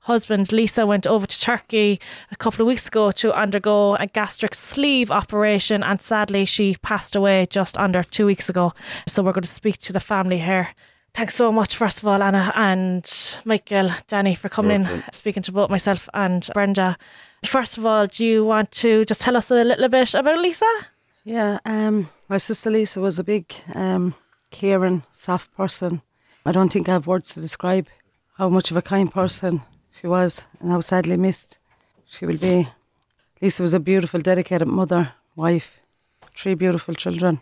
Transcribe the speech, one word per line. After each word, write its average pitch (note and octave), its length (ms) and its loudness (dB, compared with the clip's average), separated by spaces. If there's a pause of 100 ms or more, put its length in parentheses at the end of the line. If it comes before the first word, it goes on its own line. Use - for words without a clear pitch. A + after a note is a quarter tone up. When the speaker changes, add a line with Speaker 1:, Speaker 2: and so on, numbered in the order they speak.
Speaker 1:
husband. A3 500 0
Lisa A3 340 2
went G#3 220 2
over G#3 180 2
to - 160 -4
Turkey G#3+ 600 0 (320)
a G3 40 -16
couple - 260 0
of A3+ 40 4
weeks A#3+ 220 0
ago G#3+ 240 2
to - 200 0
undergo G3+ 600 2
a G#3 140 -2
gastric G#3+ 440 -4
sleeve C#4 600 0
operation, G#3 720 0
and F#3+ 160 -2
sadly G3+ 440 -2
she G3 380 0
passed - 320 -4
away G3 340 2
just - 300 -2
under F#3 240 2
two - 240 0
weeks G3 220 0
ago. F3 260 0 (320)
So - 160 0
we're F#3 100 2
gonna F3+ 140 -2
speak - 360 -2
to - 100 -10
the F#3+ 80 -2
family F#3 400 -2
here. F3+ 300 -2 (420)
Thanks A3+ 240 -6
so A#3 160 4
much, G#3+ 240 0
first G#3 260 -2
of G#3 60 0
all, G3 120 4
Anna G3 360 2
and F#3 880 -2
Michael, G3+ 460 0 (180)
Danny, G3 260 2
for - 140 -10
coming G#3 240 0
in, G3+ 100 2
Speaker 2:
Welcome. F3 200 -4 (100)
Speaker 1:
speaking G3 320 -6
to F#3 80 -10
both G3 180 0
myself F#3+ 420 -2
and F3+ 400 -2
Brenda. G3 460 0 (460)
First B3 340 -2
of A3 80 -2
all, G#3+ 220 2
do A3+ 160 -4
you A3 200 4
want G#3+ 280 0
to A3 320 4
just G#3+ 160 -2
tell B3 160 2
us A3+ 160 0
a A#3+ 100 6
little B3 260 2
bit B3+ 260 2
about D4+ 260 2
Lisa? F4 260 0 (600)
Speaker 3:
Yeah, G#3+ 380 -2
um, G#3+ 460 0 (180)
my G3 80 -2
sister A3 340 -2
Lisa G#3+ 300 0
was F#3 180 0
a F3+ 60 -4
big, G3 260 -2 (240)
um, F#3 400 0 (360)
caring, F#3 640 0
soft - 440 -6
person. F3+ 460 -4 (420)
I D3+ 80 0
don't F#3 180 4
think F3+ 160 -2
I F#3 60 0
have E3 140 0
words F#3 260 -2
to - 80 -8
describe F3+ 480 -2 (480)
how F#3+ 140 0
much F#3 200 2
of E3 60 -2
a F3+ 60 0
kind G3 280 0
person F3+ 520 -2 (280)
she - 160 -14
was F3+ 380 0 (160)
and F3 100 -4
how F3 100 2
sadly F3 360 0
missed F#3 420 -2 (480)
she - 200 -12
will E3 100 -2
be. F3+ 320 2 (720)
Lisa F#3 220 0
was E3+ 100 2
a F3+ 80 2
beautiful, F3 400 0
dedicated F3 480 0
mother, F3 460 0 (200)
wife, E3 460 -2 (560)
three G3 160 -4
beautiful F3 400 -2
children. E3+ 500 -2